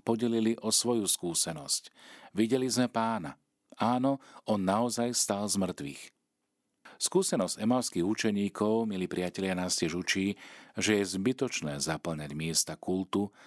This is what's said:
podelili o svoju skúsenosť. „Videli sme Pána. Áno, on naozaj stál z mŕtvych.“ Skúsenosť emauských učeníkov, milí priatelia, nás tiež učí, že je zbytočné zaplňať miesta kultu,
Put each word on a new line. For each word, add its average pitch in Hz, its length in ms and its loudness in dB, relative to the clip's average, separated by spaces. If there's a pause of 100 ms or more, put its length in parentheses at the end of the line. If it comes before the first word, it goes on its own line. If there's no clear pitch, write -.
podelili 117 560 2
o 110 80 -2
svoju 110 400 2
skúsenosť. 80 800 -2 (400)
„Videli 123 400 2
sme 123 160 2
Pána. 113 480 -2 (400)
Áno, 127 480 2 (240)
on 104 160 2
naozaj 117 480 2
stál 104 400 0
z 98 80 0
mŕtvych.“ 90 440 -4 (1000)
Skúsenosť - 640 0
emauských 117 400 2
učeníkov, 107 800 2
milí 92 240 -2
priatelia, 90 480 -2
nás 90 160 0
tiež 85 240 0
učí, 95 400 0 (400)
že 101 240 4
je 95 160 -2
zbytočné 95 640 -2
zaplňať 76 540 -4
miesta 80 420 -2
kultu, 95 560 -2 (120)